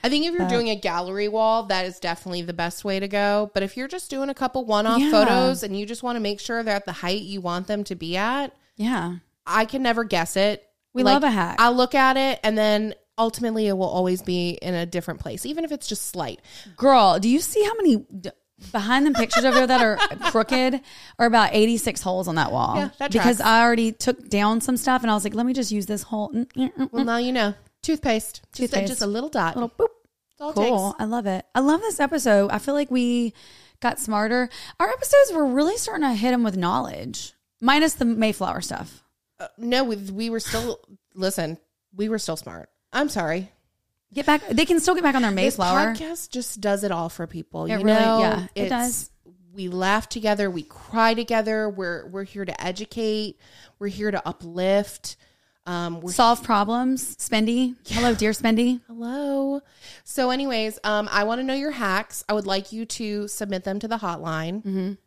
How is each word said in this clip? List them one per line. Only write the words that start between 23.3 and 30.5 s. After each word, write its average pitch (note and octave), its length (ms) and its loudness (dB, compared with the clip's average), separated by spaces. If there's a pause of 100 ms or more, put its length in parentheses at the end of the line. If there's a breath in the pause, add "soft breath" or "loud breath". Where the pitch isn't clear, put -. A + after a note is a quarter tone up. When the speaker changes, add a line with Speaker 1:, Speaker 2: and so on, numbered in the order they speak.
Speaker 1:
tracks. - 120 -4
Speaker 2:
I A3+ 140 6
already A#3 280 4
took - 380 -4
down G#3+ 320 2
some B3+ 160 0
stuff, B3+ 260 2
and A3+ 80 2
I - 20 4
was G#3 100 0
like, G#3 120 -4
"Let A#3+ 100 0
me B3+ 80 0
just A#3 180 -2
use G#3 140 -2
this G#3 180 -6
hole." G#3+ 280 -6
Mm, A#3+ 220 -4
mm, B3+ 200 -2
mm, C4 180 -4
Speaker 1:
Well, C4 120 0
Speaker 2:
mm. - 40 2
Speaker 1:
now A#3 100 0
you B3 140 -2
know. G#3+ 220 0 (300)
Toothpaste. B3+ 580 -2 (120)
Just - 0 -
a, - 100 -6
Speaker 2:
Toothpaste. A#3+ 240 0
Speaker 1:
just B3+ 140 -4
a G#3 60 0
little A#3+ 220 -4
dot. F3+ 260 0
Speaker 2:
Little A#3+ 140 -4
boop. - 180 0 (440)
Speaker 1:
That's - 100 -18
all D4 80 -6
it - 60 -8